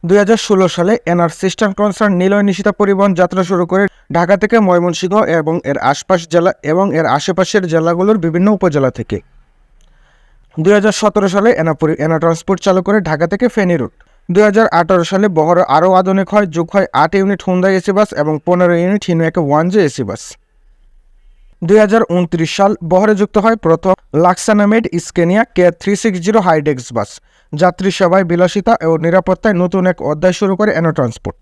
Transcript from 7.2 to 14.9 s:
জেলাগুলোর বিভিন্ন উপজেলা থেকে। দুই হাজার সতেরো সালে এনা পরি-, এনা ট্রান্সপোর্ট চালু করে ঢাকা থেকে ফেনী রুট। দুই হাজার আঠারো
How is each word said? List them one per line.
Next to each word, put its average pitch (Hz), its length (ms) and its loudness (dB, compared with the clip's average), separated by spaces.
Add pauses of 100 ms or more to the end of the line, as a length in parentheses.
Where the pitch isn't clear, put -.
জেলাগুলোর 170 520 0
বিভিন্ন 170 340 0
উপজেলা 147 380 0
থেকে। 110 300 -8 (1400)
দুই 185 140 4
হাজার 208 180 2
সতেরো 202 360 0
সালে 202 220 2
এনা 160 240 0
পরি-, 160 240 -2
এনা 160 200 0
ট্রান্সপোর্ট 170 440 -2
চালু 185 200 0
করে 202 180 0
ঢাকা 160 260 -2
থেকে 202 220 -2
ফেনী 185 280 0
রুট। 123 140 -4 (400)
দুই 190 140 4
হাজার 214 240 2
আঠারো 170 360 2